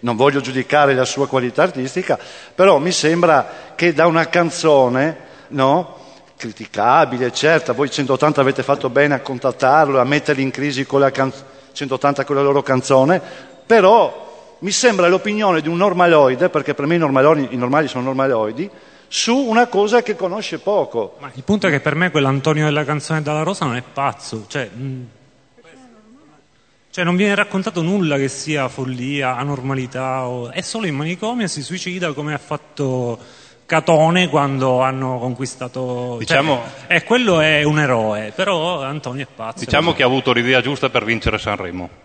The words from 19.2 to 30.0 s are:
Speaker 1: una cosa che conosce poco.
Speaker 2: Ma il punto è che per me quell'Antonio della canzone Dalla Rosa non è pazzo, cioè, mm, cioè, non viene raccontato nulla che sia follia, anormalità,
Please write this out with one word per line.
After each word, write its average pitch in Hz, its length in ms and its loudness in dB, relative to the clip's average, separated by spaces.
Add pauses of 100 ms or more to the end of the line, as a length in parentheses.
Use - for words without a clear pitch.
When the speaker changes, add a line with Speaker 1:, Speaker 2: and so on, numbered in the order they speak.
Speaker 1:
una 240 320 2
cosa 214 360 2
che 214 120 -4
conosce 175 440 -6
poco. 131 600 -2
Speaker 2:
Ma 139 140 -16
il 127 100 -16
punto 202 240 0
è 175 40 2
che 143 80 2
per 147 160 -2
me 175 160 0
quell'Antonio 151 540 2
della 151 180 0
canzone 151 400 -4
Dalla 151 180 -4
Rosa 175 240 -4
non 120 120 -2
è 123 40 -6 (120)
pazzo, 117 540 -6
cioè, 131 240 -8
mm, 131 300 -12 (1900)
cioè, 180 120 -4
non 175 140 0
viene 202 180 2
raccontato 196 460 -2
nulla 170 360 0
che 135 120 -2
sia 143 400 -4
follia, 131 680 -6
anormalità, 131 920 -6